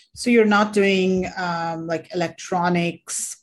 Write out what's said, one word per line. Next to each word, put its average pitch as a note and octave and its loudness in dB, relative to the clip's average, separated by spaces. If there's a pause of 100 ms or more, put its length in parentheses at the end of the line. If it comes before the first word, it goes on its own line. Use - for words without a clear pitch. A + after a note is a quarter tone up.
(140)
So - -4
you're A#3 6
not G#3 2
doing, F#3+ 2 (100)
um, E3 -6
like, E3 -6
electronics E3+ -4